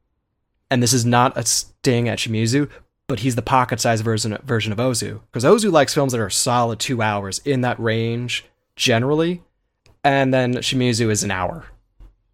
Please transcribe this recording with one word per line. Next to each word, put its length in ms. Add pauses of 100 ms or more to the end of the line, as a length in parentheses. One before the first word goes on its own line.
(720)
And 100
this 100
is 140
not 320
a 80
sting 600
at 100
Shimizu, 500 (380)
but 140
he's 160
the 60
pocket-sized 600
version, 400
version 280
of 80
Ozu. 400 (100)
'Cause 140
Ozu 260
likes 240
films 180
that 80
are 100
solid 500
two 200
hours 440
in 160
that 180
range, 640 (300)
generally. 680 (600)
And 320
then 200
Shimizu 560
is 120
an 80
hour. 360 (680)